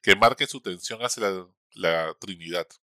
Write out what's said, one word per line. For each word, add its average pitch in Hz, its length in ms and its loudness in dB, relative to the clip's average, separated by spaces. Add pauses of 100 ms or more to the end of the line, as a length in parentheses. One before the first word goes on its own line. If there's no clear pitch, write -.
que 98 140 6
marque 117 320 4
su - 140 -12
tensión 101 400 -10
hacia 117 280 -2
la, 92 180 -6 (240)
la 82 480 -2
Trinidad 85 480 -8 (180)